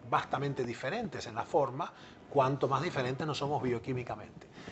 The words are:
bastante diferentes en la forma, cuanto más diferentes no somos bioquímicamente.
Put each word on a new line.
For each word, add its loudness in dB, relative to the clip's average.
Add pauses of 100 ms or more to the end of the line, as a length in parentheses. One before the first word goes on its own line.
(100)
bastante 0
diferentes -4
en -8
la -2
forma, 2 (380)
cuanto 6
más 4
diferentes 0
no 0
somos 0
bioquímicamente. -4 (240)